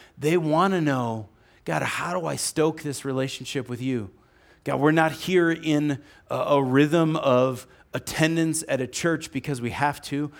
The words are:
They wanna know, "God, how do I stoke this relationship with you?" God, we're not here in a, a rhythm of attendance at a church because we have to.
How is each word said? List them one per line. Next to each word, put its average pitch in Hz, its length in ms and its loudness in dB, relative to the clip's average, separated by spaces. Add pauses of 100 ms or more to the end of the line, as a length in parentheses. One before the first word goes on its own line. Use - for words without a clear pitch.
(180)
They 156 200 2
wanna 170 440 2
know, 120 480 -2 (360)
"God, 160 180 -2
how 175 360 -4
do 165 60 -6
I 147 100 -4
stoke 156 460 -2
this 143 240 -8
relationship 131 640 -4
with 120 100 -8
you?" 123 300 -4 (540)
God, 139 160 -2
we're 147 120 6
not 160 200 4
here 175 380 2
in 151 480 0 (320)
a, 127 60 -4
a 139 280 2
rhythm 151 520 4
of 131 500 2 (300)
attendance 160 760 0
at 135 100 0
a 131 60 -4
church 160 460 -4
because 135 280 -6
we 117 120 -6
have 143 320 -2
to. 147 360 -4